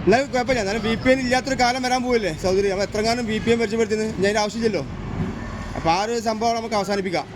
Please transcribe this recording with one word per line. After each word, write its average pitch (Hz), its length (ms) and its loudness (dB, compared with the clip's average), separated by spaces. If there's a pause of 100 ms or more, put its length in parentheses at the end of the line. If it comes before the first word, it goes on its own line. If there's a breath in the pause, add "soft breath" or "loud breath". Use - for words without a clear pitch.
എന്നാലും 240 260 4
കുഴപ്പമില്ല. 247 320 0
എന്നാലും 202 240 -2
വി 226 60 0 (100)
പി 254 80 4
എൻ 262 140 6
ഇല്ലാത്തൊരു 254 360 0
കാലം 247 260 2
വരാൻ 254 180 2
പോവില്ലേ 226 260 2 (140)
സൗദിയിൽ? 190 260 2
നമ്മൾ 190 160 0
എത്രങ്ങാനും 226 420 0
വി 220 160 0
പി 226 80 2
എൻ 233 80 4
പരിചയപ്പെടുത്തുന്നത്? 220 480 0 (140)
ഞാൻ 196 60 4
അതിൻ്റെ 214 140 2
ആവശ്യമില്ലല്ലോ. 208 400 0 (960)
അപ്പോൾ 156 200 0
ആ - 80 0
ഒരു 233 100 -2 (140)
സംഭവം 226 300 0
നമുക്ക് 226 200 -4
അവസാനിപ്പിക്കാം. 190 580 -2